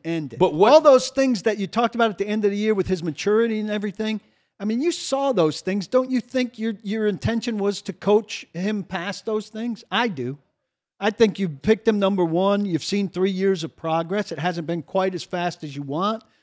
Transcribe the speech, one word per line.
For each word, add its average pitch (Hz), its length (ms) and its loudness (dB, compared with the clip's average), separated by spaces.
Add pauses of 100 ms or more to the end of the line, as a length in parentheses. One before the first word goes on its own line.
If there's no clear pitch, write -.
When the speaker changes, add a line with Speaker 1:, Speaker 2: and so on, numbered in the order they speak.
Speaker 1:
ended. 156 340 -6
Speaker 2:
But 151 160 4
what 202 180 6
Speaker 1:
All 311 80 10
those 262 300 6
things 254 320 0
that 214 160 0
you 196 80 -2
talked 233 300 -2
about 226 140 2
at 180 80 -10
the 196 100 -2
end 214 160 -2
of 202 80 4
the 202 40 -4
year 214 160 0
with 196 140 0
his 185 160 -2
maturity 214 560 0
and 214 120 -4
everything, 208 500 -4 (400)
I 196 40 -8
mean, 226 160 -2
you 330 120 0
saw 277 400 -2
those 165 280 2
things. 185 280 -4
Don't 254 220 0
you 254 100 0
think 254 380 -4
your, 220 240 -4
your 214 240 -2
intention 214 520 -2
was 196 240 -2
to 190 100 -8
coach - 600 0
him 202 300 -4
past 185 420 -8
those 214 220 -4
things? 220 420 -8
I 233 180 0
do. 135 300 -6 (640)
I 208 100 0
think 214 280 2
you 196 100 0
picked 185 400 0
him 214 100 2
number 196 260 2
one. 196 400 2
You've 170 200 -2
seen 202 240 -2
three 190 240 0
years 190 320 0
of 151 100 -10
progress. 165 560 -2
It 156 80 -8
hasn't 165 300 -4
been 170 140 -4
quite 190 320 -2
as 160 100 -8
fast 175 400 -6
as 143 100 -10
you 143 80 -8
want, 185 400 -4 (200)